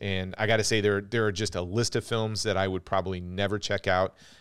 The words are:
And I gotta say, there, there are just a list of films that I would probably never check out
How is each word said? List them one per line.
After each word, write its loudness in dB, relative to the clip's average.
And -4
I 2
gotta 4
say, 2
there, 4
there 0
are 0
just -4
a -2
list -2
of -2
films -2
that 2
I 2
would -2
probably -2
never -2
check -4
out 2